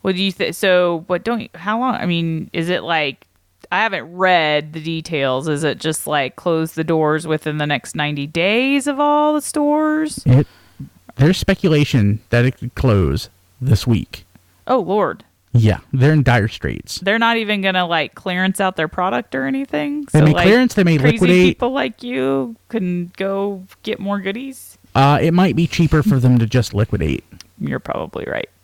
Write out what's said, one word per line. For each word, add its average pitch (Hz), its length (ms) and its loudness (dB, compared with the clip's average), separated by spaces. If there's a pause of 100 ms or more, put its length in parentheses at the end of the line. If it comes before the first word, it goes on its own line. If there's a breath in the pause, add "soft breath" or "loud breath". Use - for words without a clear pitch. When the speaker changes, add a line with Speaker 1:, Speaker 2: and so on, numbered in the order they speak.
Speaker 1:
What 190 120 -2
do 185 80 -2
you 196 80 0
th-, 175 240 -4
so 180 520 2
what 180 180 -4
don't 233 160 -4
you, - 140 -14
how 202 240 -4
long, 254 160 -2
I - 100 -6
mean, 165 480 -2
is 165 160 -4
it 180 140 -2
like, 151 440 -4 (440)
I 190 120 0
haven't 185 300 -6
read 156 600 2
the 160 80 -10
details. 151 680 -4
Is 151 160 -2
it 147 140 0
just, - 280 -4
like, 143 300 -2
close 160 380 -2
the 160 100 -4
doors 156 420 0
within 156 320 -4
the 151 80 -2
next 147 300 -6
ninety 147 320 -4
days 240 580 0
of 277 140 -4
all 294 340 2
the 302 80 -2
stores? 302 840 -2
Speaker 2:
It, 127 200 6 (720 soft breath)
there's 160 220 4
speculation 147 840 2 (120)
that 120 120 4
it 131 140 0
could - 180 -10
close 92 540 2 (320)
this 123 260 2
week. - 380 -2 (420)
Speaker 1:
Oh, 254 120 2
Lord. 180 440 -2 (300)
Speaker 2:
Yeah, 110 260 4 (140)
they're 135 180 4
in 151 120 4
dire 117 260 2
straits. - 500 -8
Speaker 1:
They're 202 200 0
not 233 180 2
even 208 240 -2
gonna, 185 240 0
like, 165 280 -2
clearance 185 460 -2
out 190 160 0
their 160 140 -2
product 214 460 -4
or 269 100 -2
anything? 285 680 -4
Speaker 2:
They 156 80 4
Speaker 1:
So, 147 60 6
Speaker 2:
may 156 80 4
Speaker 1:
like, 175 140 4
Speaker 2:
clearance, 240 260 4
they 202 100 2
may 165 140 2
Speaker 1:
crazy 143 160 4
Speaker 2:
liquidate. 180 420 4
Speaker 1:
people 247 160 -2
like 262 320 -6
you 262 540 -2 (100)
can 180 480 -4
go 196 480 -4 (200)
get - 180 -6
more 202 180 -4
goodies? 240 580 -10 (180)
Speaker 2:
Uh, 139 260 4
it 165 120 2
might 175 220 2
be 170 120 2
cheaper 156 360 2
for 143 160 2
them 123 200 4
to 113 60 2
just 113 280 -2
liquidate. 101 500 -2 (340)
Speaker 1:
You're - 220 -6
probably - 460 -8
right. - 240 -8 (140)